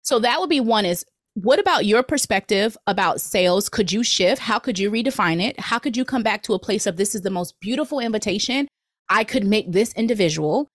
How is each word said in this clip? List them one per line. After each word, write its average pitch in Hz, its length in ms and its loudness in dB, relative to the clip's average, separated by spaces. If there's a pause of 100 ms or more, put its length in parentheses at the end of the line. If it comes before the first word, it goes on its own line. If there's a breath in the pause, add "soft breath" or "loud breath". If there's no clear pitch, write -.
So 247 160 0
that 240 200 2
would 359 100 -2
be 302 100 2
one, 220 260 2
is 175 200 -2 (280)
what 226 260 4
about 339 260 2
your 214 160 4
perspective 214 760 0 (100)
about 185 320 0
sales? 185 480 2
Could 180 240 -2
you 226 120 0
shift? 220 400 0
How 226 140 0
could 214 220 -4
you 202 100 0
redefine 208 520 0
it? - 180 -4
How 226 200 -4
could 240 180 -4
you 254 80 0
come 240 180 -2
back 208 200 -2
to 220 100 -2
a 185 60 0
place - 260 -2
of, 190 100 -2
"This 196 180 -2
is 190 100 -8
the 196 60 -2
most 175 300 -6
beautiful 269 400 -4
invitation 233 720 -2 (400)
I 214 160 2
could 220 200 -2
make 208 240 2
this 196 260 2
individual" 202 800 0